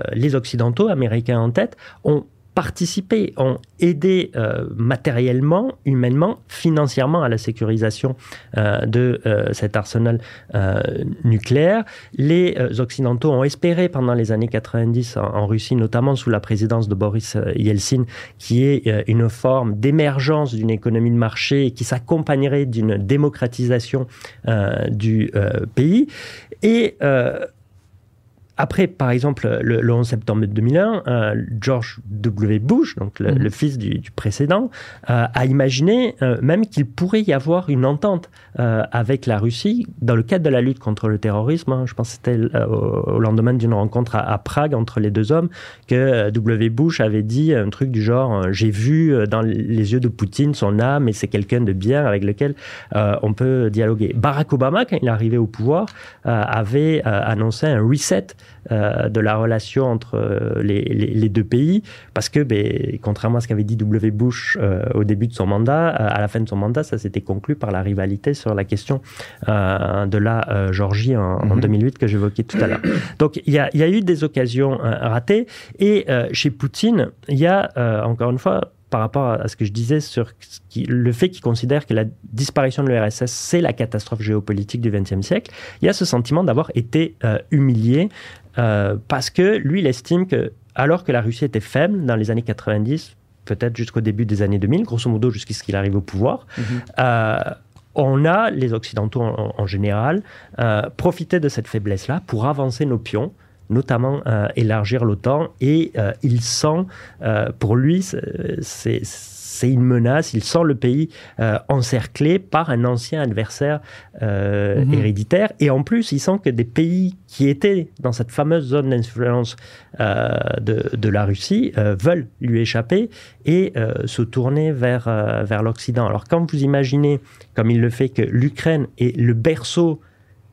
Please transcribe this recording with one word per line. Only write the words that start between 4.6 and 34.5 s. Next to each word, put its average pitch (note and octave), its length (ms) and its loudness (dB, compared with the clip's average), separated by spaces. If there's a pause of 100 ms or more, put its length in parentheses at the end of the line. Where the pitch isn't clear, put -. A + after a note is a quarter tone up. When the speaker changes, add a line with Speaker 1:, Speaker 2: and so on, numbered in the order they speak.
Speaker 1:
matériellement, B2+ 1000 0 (100)
humainement, C3+ 640 2
financièrement D3+ 720 0
à C3 60 2
la A2+ 100 0
sécurisation, A2+ 800 -2 (400)
euh, G#2+ 280 2
de, A#2+ 420 2
euh, G#2+ 260 0
cet G#2 240 -2
arsenal, A2+ 420 0 (380)
euh, G2 240 2 (420)
nucléaire. C#3+ 640 2 (300)
Les, E3+ 440 2
euh, B2 220 -2
Occidentaux B2 520 0
ont C3 120 2
espéré E3+ 440 0
pendant B2+ 240 0
les A2+ 200 0
années A2 160 0
quatre-vingt-dix A#2 680 -2
en, G#2 60 -2
en G#2 240 -2
Russie, A2 300 0
notamment B2 400 2
sous A#2+ 140 -2
la G#2+ 100 2
présidence A2 480 0
de G#2 80 -2
Boris, G#2 400 -2
euh, G#2 180 -2
Yeltsin, A2 520 0 (320)
qui A#2+ 260 2
est, C#3 240 2
euh, G#2+ 180 0
une A#2 220 2
forme A#2+ 480 0
d'émergence C#3+ 760 2
d'une A2 180 0
économie A2+ 420 0
de A#2 40 4
marché B2 500 0
et B2 40 -2
qui A#2+ 140 -6
s'accompagnerait C#3 800 0
d'une A2 300 0
démocratisation, B2 1120 0 (400)
euh, G#2+ 400 0
du, A2 480 0
euh, G2+ 280 0 (120)
pays. G3 320 4 (560)
Et, A3+ 380 2
euh, C3 360 2 (1200)
après, F3+ 280 2
par C#3 220 -2
exemple, A#2+ 520 0
le, A#2 180 2
le A#2 120 4
onze A#2 160 2
septembre A2 360 0
deux G#2 180 0
mille B2+ 160 4
un, G#3 280 0
euh, A2+ 380 0 (160)
George A#2+ 400 -2 (100)
W. G#2+ 480 0
Bush, G#3 380 0
donc G#2 240 -8
le, - 100 0
Speaker 2:
Mhm. C#3 80 4
Speaker 1:
le A#2+ 120 2
fils C#3 280 -2
du, G#2 220 -2
du - 100 -14
précédent, F3 580 0 (400)